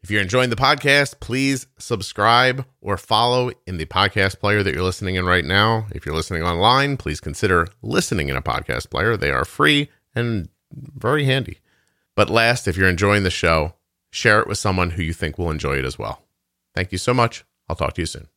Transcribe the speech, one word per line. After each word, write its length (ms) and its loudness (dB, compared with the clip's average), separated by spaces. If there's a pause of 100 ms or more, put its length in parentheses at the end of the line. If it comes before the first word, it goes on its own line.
If 60 -20
you're 120 0
enjoying 280 2
the 60 -2
podcast, 640 2
please 480 -2 (100)
subscribe 880 2 (160)
or 160 -4
follow 540 2 (160)
in 100 -6
the 80 -4
podcast 540 0
player 240 2
that 100 0
you're 80 -4
listening 320 -2
in 120 -2
right 200 2
now. 460 2
If 160 -10
you're 80 -4
listening 260 -4
online, 560 2
please 220 -6
consider 480 0 (160)
listening 460 -2
in 60 -2
a 60 -4
podcast 480 -6
player. 260 -2
They 140 -2
are 160 -2
free 460 0 (240)
and 340 -4 (240)
very 520 -4
handy. 340 0 (560)
But 160 2
last, 360 2
if 100 -2
you're 120 4
enjoying 320 2
the 80 0
show, 460 0 (340)
share 300 4
it 80 -2
with 100 -4
someone 340 0
who 120 -4
you 100 -4
think 240 -6
will 140 -2
enjoy 260 -2
it 80 -2
as 140 -8
well. 240 -8 (500)
Thank 180 -4
you 60 -6
so 160 0
much. 320 0 (240)
I'll 60 -4
talk 180 -2
to 80 -6
you 60 -2
soon. 300 -12